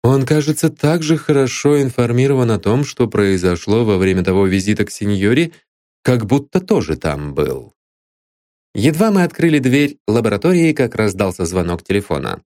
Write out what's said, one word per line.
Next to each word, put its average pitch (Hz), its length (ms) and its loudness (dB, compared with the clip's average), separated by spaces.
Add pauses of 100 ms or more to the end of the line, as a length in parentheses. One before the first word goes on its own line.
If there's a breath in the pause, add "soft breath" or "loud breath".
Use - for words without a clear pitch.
«Он, 131 240 2
кажется, 151 420 0
также 156 480 0
хорошо 143 640 0
информирован 123 720 0
о 101 80 0
том, 120 240 0
что 123 240 -2
произошло 98 760 0
во 107 140 2
время 92 260 0
того 95 220 2
визита 98 400 0
к - 60 -16
сеньоре, 104 640 0 (500 loud breath)
как 123 240 0
будто 147 340 0
тоже 117 360 -2
там 73 360 -6
был». 67 400 -4 (1000)
Едва 160 380 2
мы 190 120 4
открыли 165 360 2
дверь 139 380 0 (100)
лаборатории, 120 680 2
как 123 220 -2
раздался 95 500 -2
звонок 85 380 -4
телефона. 71 640 -4